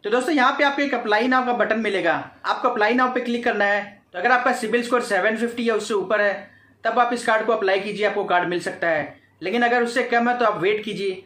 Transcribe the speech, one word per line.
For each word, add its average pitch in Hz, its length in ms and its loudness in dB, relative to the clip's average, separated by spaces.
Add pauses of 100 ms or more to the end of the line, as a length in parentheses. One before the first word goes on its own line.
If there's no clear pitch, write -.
तो 208 60 -4
दोस्तों, 254 260 0
यहाँ 262 220 4
पे 294 60 2
आपको 285 180 0
एक 269 120 -2
apply 226 340 0
now 254 180 2
का 240 80 0
button 214 260 0
मिलेगा, 180 340 0 (320)
आपको 214 240 0
apply 220 240 2
now 254 200 2
पे 247 80 -2
click 240 220 -4
करना 208 220 0
है। 202 180 0 (300)
तो 180 60 -8
अगर 233 120 2
आपका 247 220 2
सिबिल 233 300 -2
score 233 180 0
seven 208 360 0
fifty 233 320 -4
या 220 60 2
उससे 208 180 -4
ऊपर 202 280 0
है, 202 280 -2 (340)
तब 226 160 0
आप 240 140 2
इस 240 120 -6
card 220 200 2
को 226 80 2
apply 202 260 2
कीजिए, 202 260 -4
आपको 202 180 0
card 175 260 2
मिल 175 100 -2
सकता 175 300 -4
है। 147 260 -2 (260)
लेकिन 214 220 0
अगर 240 200 2
उससे 233 200 -2
कम 240 260 0
है, 240 100 0
तो 233 60 2
आप 170 160 0
wait 208 220 0
कीजिए, 190 420 -6